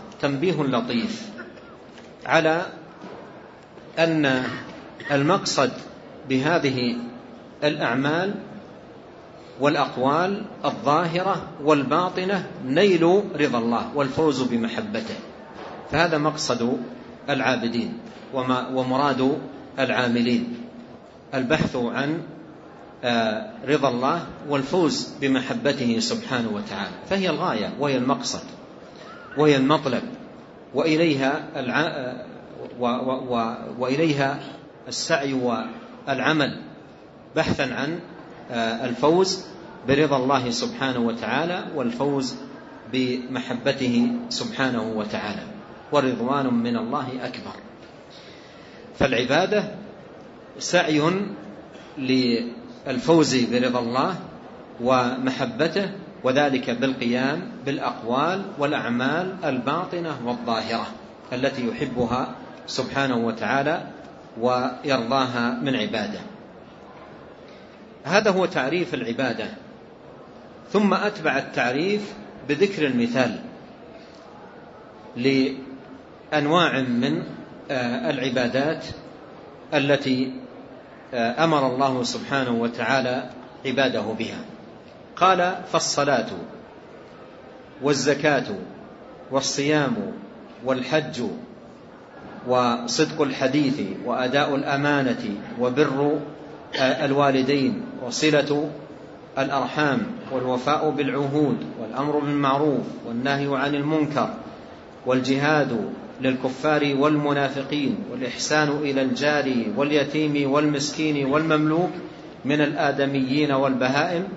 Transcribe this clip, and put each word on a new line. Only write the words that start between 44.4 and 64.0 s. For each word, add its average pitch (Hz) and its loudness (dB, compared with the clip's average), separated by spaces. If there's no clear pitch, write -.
وتعالى. 107 -4
ورضوان 131 2
من 117 2
الله 127 -2
أكبر. 104 -8
فالعبادة 147 2
سعي 160 4
للفوز 131 2
برضا 123 2
الله 127 0
ومحبته، 131 2
وذلك 131 4
بالقيام 127 0
بالأقوال 143 0
والأعمال 143 0
الباطنة 151 -2
والظاهرة 113 -2
التي 127 0
يحبها 123 -2
سبحانه 131 0
وتعالى 117 0